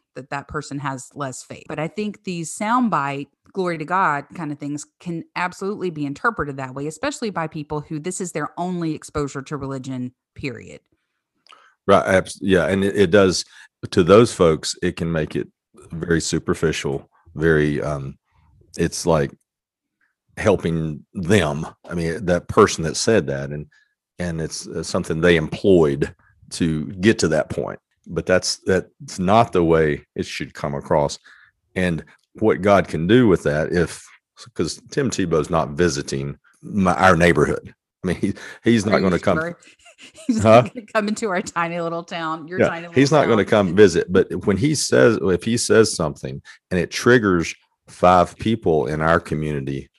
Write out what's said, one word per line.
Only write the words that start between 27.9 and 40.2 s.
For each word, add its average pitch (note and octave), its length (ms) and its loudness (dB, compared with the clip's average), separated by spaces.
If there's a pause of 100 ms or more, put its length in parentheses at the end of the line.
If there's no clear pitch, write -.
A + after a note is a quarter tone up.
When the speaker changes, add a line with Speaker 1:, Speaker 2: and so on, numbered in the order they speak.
Speaker 2:
But E2 180 -6
that's, - 400 0
that's G2 540 -4
not G#2+ 340 2
the A2 100 4
way D#2+ 420 2 (100)
it - 100 -6
should - 280 -12
come C#2+ 220 -8
across. C#2+ 440 -2 (560)
And F2 280 -2 (360)
what G2 220 0
God F#2+ 260 4
can E2 200 -4
do A#2+ 200 6
with E2+ 160 4
that, D2+ 280 -2
if, E2+ 340 -2 (480)
'cause - 360 -6
Tim C#3 200 -4
Tebow's E2 400 -2
not D#2 220 0
visiting C#2+ 640 -2 (240)
my, G2+ 340 0
our F#2 200 6
neighborhood. E2 580 2 (300)
I F#2 40 -4
mean, E2+ 100 -2
he, G2+ 160 -4 (300)
he's A2+ 220 2
not G#2 100 2
Speaker 1:
Are - 40 4
you - 60 0
Speaker 2:
gonna F2 140 2
come. F2+ 180 0
Speaker 1:
sure? E3+ 260 -6
<laughs> - 40 -20 (600)